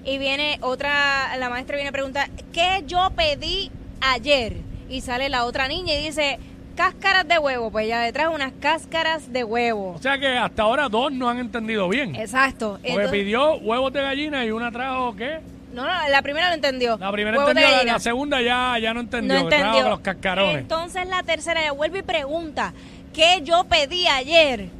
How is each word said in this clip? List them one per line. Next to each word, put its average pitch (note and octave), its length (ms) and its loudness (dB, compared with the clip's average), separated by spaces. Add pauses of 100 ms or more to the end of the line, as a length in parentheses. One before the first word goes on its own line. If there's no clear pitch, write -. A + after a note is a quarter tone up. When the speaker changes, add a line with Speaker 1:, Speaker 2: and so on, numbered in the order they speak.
Speaker 1:
Y C#4 140 -2
viene C#4 440 -2
otra, C#4 720 0
la B3+ 140 -4
maestra B3+ 260 -6
viene C#4+ 120 -4
a C#4 40 -6
preguntar, C4+ 380 -4 (220)
"¿Qué F4+ 340 2
yo F4+ 300 2
pedí E4 540 -2 (300)
ayer?". B3+ 560 2 (320)
Y B3+ 140 -6
sale B3+ 260 -2
la B3+ 160 0
otra A#3+ 240 -2
niña E4 260 -2
y D4 100 -2
dice, C#4+ 340 -2 (380)
"Cáscaras F#4 520 2
de E4+ 100 4
huevo". B3+ 320 0
Pues G#3+ 160 -2
ella A#3 180 0
le A#3 80 -2
trajo D4+ 220 2
unas C4+ 260 -4
cáscaras D#4+ 720 0
de B3+ 120 0
huevo. A3 540 0
Speaker 2:
O - 40 -14
sea C4+ 160 2
que C#4 100 0 (100)
hasta G#3+ 240 0
ahora B3+ 260 4
dos A#3+ 240 2
no B3+ 160 0
han A#3+ 100 0
entendido A3 500 -2
bien. A3+ 260 0
Speaker 1:
Exacto. A3+ 600 0
Speaker 2:
Porque G3 140 -8
Speaker 1:
Entonces B3 240 0
Speaker 2:
pidió A3 440 2
huevos B3+ 360 0
de C#4 100 -2
gallina C#4 440 -2
y A3 60 -2
una A#3 180 -4
trajo, B3 460 -4
¿qué? C#4+ 240 -6 (340)
Speaker 1:
No, A#3+ 100 -6
no, E4 240 0
la C#4 140 6
primera D4 260 0
lo F4 60 2
entendió. B3+ 440 0
Speaker 2:
La F#3+ 140 -4
primera G#3 260 0
Speaker 1:
Huevos C#4+ 160 4
de D#4 60 4
Speaker 2:
entendió, D4+ 100 8
la, C#4 80 6
Speaker 1:
gallina. A#3+ 160 4
Speaker 2:
la A#3 60 0
segunda C4 420 0
ya, B3 380 2
ya A3+ 140 -2
no A#3+ 60 -4
entendió, A#3+ 380 -2
Speaker 1:
No C4+ 100 2
Speaker 2:
que D4 80 4
trajo C#4+ 100 4
Speaker 1:
entendió. A#3+ 240 4
Speaker 2:
los G3 100 -2
cascarones. F#3+ 580 0
Speaker 1:
Entonces F4 500 -4
la F#4 160 -2
tercera E4 380 -2
ya D4+ 100 0
vuelve D#4 280 -2
y - 20 -14
pregunta, D4 680 -4 (400)
"¿Qué F4 320 6
yo E4+ 200 4
pedí F4 440 0
ayer?". C4+ 600 4 (120)